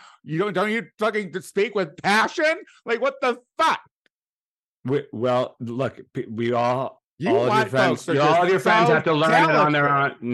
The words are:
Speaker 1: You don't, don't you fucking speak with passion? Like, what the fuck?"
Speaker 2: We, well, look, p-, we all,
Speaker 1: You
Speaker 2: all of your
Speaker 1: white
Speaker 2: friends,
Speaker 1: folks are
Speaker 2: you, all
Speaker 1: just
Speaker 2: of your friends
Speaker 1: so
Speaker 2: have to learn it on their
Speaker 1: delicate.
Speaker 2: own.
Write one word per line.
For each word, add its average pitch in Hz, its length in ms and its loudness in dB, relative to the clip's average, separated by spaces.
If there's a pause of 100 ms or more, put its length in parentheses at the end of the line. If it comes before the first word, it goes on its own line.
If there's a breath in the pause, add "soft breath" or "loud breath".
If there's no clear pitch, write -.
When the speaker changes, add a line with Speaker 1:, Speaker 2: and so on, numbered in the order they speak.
(240 loud breath)
Speaker 1:
You 151 140 -6
don't, 202 140 -2
don't 196 200 -2
you 220 140 -4 (120)
fucking 208 420 -4
speak 208 360 -4
with 190 260 -4
passion? 220 540 0 (280 soft breath)
Like, 226 160 -4
what 262 200 -2
the 240 180 -2 (180)
fuck?" 320 240 0 (1040)
Speaker 2:
We, 139 280 -2
well, 123 480 -2
look, 120 400 -6 (140)
p-, 131 140 -8
we 117 240 -2
all, 120 500 -2 (160)
Speaker 1:
You 175 120 -4
Speaker 2:
all 370 60 4
of - 60 2
your 127 60 0
Speaker 1:
white - 200 2
Speaker 2:
friends, 131 360 0
Speaker 1:
folks - 40 -10
are 165 60 0
Speaker 2:
you, 139 80 2
all 147 60 4
Speaker 1:
just 170 160 4
Speaker 2:
of 170 60 2
your 190 100 2
friends - 280 4
Speaker 1:
so - 60 4
Speaker 2:
have 151 100 0
to 170 80 2
learn 156 380 4
it 151 60 2
on 151 160 2
their 147 160 2
Speaker 1:
delicate. 139 340 0
Speaker 2:
own. 120 120 -6